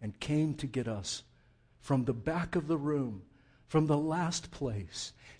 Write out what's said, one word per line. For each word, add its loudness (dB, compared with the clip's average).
and -6
came 2
to -4
get -2
us -4
from 2
the 2
back -2
of 0
the 4
room, 0
from 4
the 6
last -2
place, -6